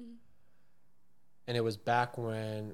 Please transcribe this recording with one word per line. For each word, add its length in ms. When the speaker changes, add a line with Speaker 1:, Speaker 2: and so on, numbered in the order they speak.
Speaker 1:
Mm-hmm. 120
Speaker 2:
And 100
it 40
was 160
back 400
when, 560